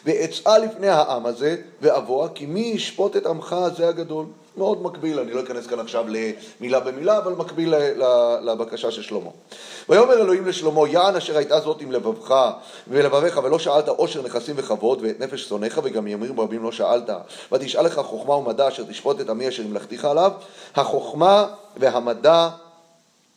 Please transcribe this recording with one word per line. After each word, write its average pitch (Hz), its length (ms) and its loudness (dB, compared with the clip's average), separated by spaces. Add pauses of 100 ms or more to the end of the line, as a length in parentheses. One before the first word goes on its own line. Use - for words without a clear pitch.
ואצא 160 520 2
לפני 220 300 -2
העם 147 380 2
הזה, 131 300 -2 (260)
ואבוא, 135 540 2
כי 143 100 -14
מי 214 300 -4
ישפוט 196 400 -2
את 196 100 0
עמך 156 280 -4
הזה 170 340 0
הגדול?" 160 380 -4 (320)
מאוד 190 240 0
מקביל, 160 380 -4
אני 117 140 -6
לא 127 80 -2
אכנס 123 260 -8
כאן 120 120 -4
עכשיו 113 280 -4
למילה 110 720 -4
במילה, 139 380 0
אבל 185 140 -2
מקביל 165 440 -2
ל-, 139 280 2
ל-, 120 400 4
לבקשה 113 480 -4
של 110 100 -8
שלמה. 95 280 -8 (600)
ויאמר 233 240 8
אלוהים 190 340 4
לשלמה, 156 420 2
"יען 180 260 4
אשר 160 220 -2
הייתה 147 220 2
זאת 156 220 -4
עם 135 100 -10
לבבך 117 600 2 (360)
ולבביך, 143 560 2
ולא 147 160 2
שאלת 151 280 2
עושר 147 340 0
נכסים 120 360 -6
וכבוד, 113 440 0
ואת 110 180 -4
נפש 131 240 -8
שונאיך, 107 400 -4
וגם 110 240 -4
ימים 110 320 -6
רבים 113 240 -4
לא 113 80 -4
שאלת, 120 380 0 (420)
ותשאל 135 340 0
לך 170 140 0
חוכמה 123 360 -2
ומדע 135 320 0
אשר 127 160 -4
תשפוט 135 380 -4
את 107 80 -6
עמי 120 200 -2
אשר 117 140 -8
המלכתיך 107 420 -8
עליו, 165 260 4 (440)
החוכמה 160 720 2 (300)
והמדע", 127 720 4 (880)